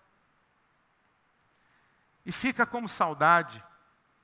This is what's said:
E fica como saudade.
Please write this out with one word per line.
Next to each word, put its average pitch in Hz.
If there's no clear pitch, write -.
E -
fica 240
como 233
saudade. 156